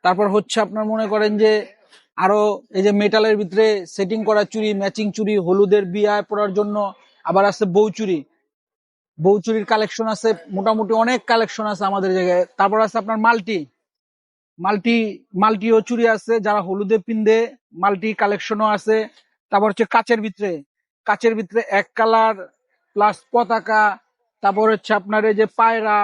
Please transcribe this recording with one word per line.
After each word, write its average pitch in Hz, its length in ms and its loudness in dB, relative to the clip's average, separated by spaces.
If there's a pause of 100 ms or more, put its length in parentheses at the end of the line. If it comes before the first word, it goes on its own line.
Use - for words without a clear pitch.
তারপর 185 220 2 (100)
হচ্ছে 208 300 -2
আপনার 214 260 -6
মনে 220 220 -2
করেন 214 180 0 (120)
যে 214 80 4 (640)
আরো 196 240 2 (360)
এই 190 80 0
যে 208 140 4
মেটালের 214 400 2
ভিতরে 202 260 0 (300)
সেটিং 196 240 -4 (100)
করা 208 220 2
চুড়ি, 214 180 -2 (120)
ম্যাচিং 196 240 -4 (100)
চুড়ি, 214 200 -2 (100)
হলুদের 196 380 2 (100)
বিয়ায় 208 360 0
পরার 208 280 -2
জন্য। 208 180 -2 (500)
আবার 180 260 2
আছে 214 120 -4 (120)
বউ 214 120 4 (100)
চুড়ি, 190 220 -2 (1000)
বউ 185 240 4
চুড়ির 220 280 -2
কালেকশন 220 440 -2
আছে, 220 140 -2 (260)
মোটামুটি 214 380 0 (100)
অনেক 247 160 0 (120)
কালেকশন 220 400 0
আছে 196 140 -6
আমাদের 196 320 -2
জায়গায়। 180 260 2 (160)
তারপর 202 260 2
আছে 214 160 -4
আপনার 220 240 -4
মাল্টি, 220 340 2 (1000)
মাল্টি, 208 380 0 (440)
মাল্টিও 220 360 2 (100)
চুড়ি 233 180 -2 (100)
আছে, 226 180 -4 (120)
যারা 208 220 0
হলুদে 202 300 -2 (100)
পিন্দে, 220 300 2 (440)
মাল্টি 202 280 -2 (120)
কালেকশনও 208 540 -2
আছে। 220 220 0 (540)
তারপর 208 200 2
হচ্ছে 214 220 -2
কাচের 226 320 2
ভিতরে, 202 260 -6 (560)
কাচের 226 300 0
ভিতরে 220 240 -4 (180)
এক - 80 -4 (100)
কালার 226 380 2 (600)
প্লাস 208 220 2 (140)
পতাকা, 220 520 0 (600)
তারপর 196 300 2
হচ্ছে - 260 -4
আপনার 208 300 -2
এই 214 100 2
যে 220 60 4 (120)
পায়রা 220 460 2